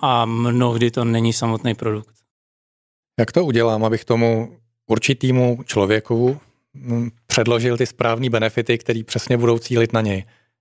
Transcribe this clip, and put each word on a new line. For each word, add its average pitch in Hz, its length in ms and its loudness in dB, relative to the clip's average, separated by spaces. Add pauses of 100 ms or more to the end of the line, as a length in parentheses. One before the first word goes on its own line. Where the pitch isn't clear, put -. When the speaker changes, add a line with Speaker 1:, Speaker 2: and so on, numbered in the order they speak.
Speaker 1:
a 123 240 2
mnohdy 120 680 0
to 120 140 -2
není 117 280 0
samotný 113 420 -2
produkt. 107 400 -8 (1080)
Speaker 2:
Jak 113 120 -2
to 175 120 2
udělám, 113 400 2
abych 110 200 0
tomu 117 520 0 (340)
určitýmu 123 720 0
člověku, 113 760 0 (360)
mm, 120 360 -6 (160)
předložil 120 500 0
ty 123 100 0
správný 117 440 -2
benefity, 113 480 0
který 113 260 -4
přesně - 320 -2
budou 117 220 2
cílit 117 340 0
na 113 80 2
něj? 98 240 -2 (360)